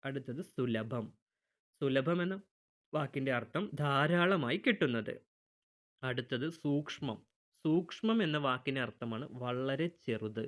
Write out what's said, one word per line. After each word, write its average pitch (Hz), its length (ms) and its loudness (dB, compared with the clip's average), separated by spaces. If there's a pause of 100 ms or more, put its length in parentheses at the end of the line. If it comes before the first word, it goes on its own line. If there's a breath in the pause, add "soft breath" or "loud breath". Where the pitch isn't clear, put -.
അടുത്തത് 135 400 -6
സുലഭം, 113 640 -2 (720)
സുലഭം 139 420 2
എന്ന 190 140 -2 (560)
വാക്കിൻ്റെ 135 400 0
അർത്ഥം 123 320 0 (100)
ധാരാളമായി 151 840 4
കിട്ടുന്നത്. 135 540 0 (920)
അടുത്തത് 127 480 -2
സൂക്ഷ്മം, 143 680 -2 (460)
സൂക്ഷ്മം 180 580 2
എന്ന 151 160 0
വാക്കിൻ്റെ 135 420 0
അർത്ഥമാണ് 117 520 -4
വളരെ 127 540 -2 (140)
ചെറുത്. 107 480 -4